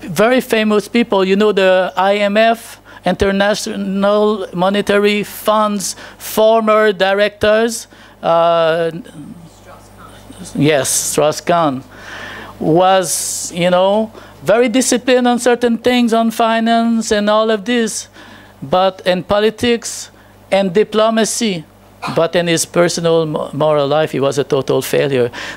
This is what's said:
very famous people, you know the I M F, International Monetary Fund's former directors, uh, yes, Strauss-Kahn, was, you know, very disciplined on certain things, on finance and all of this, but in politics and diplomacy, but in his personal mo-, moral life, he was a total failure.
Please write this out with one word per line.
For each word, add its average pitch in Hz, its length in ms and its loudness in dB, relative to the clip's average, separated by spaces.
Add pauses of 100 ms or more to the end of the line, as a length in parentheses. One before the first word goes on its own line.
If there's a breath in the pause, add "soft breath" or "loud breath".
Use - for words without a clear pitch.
very 233 400 2
famous 214 460 0
people, 226 380 0
you 190 100 2
know 208 160 2
the 185 460 2
I 196 200 2
M 202 200 0
F, 226 420 0 (260 loud breath)
International 202 1500 0
Monetary 202 720 0
Fund's 214 720 -2 (220 loud breath)
former 214 760 2
directors, 208 960 0 (340 loud breath)
uh, 165 680 2 (1600)
yes, 143 360 2
Strauss-Kahn, 151 920 0 (800 loud breath)
was, 185 960 0
you 180 160 0
know, 196 420 0 (320 loud breath)
very 226 240 2
disciplined 247 580 2
on 240 120 2
certain 240 400 0
things, 247 340 0
on 226 180 2
finance 226 800 0
and 208 180 0
all 220 220 2
of 208 140 -2
this, 233 440 -4 (540 loud breath)
but 185 440 0
in 180 180 0
politics 220 840 -2 (420 loud breath)
and 190 200 0
diplomacy, 214 920 0 (520)
but 165 180 0
in 175 120 0
his 165 180 0
personal 165 600 0
mo-, - 260 -6
moral 147 340 0
life, 156 260 0
he 139 80 -2
was 139 180 0
a 139 60 0
total 135 360 0
failure. 135 500 0 (260 loud breath)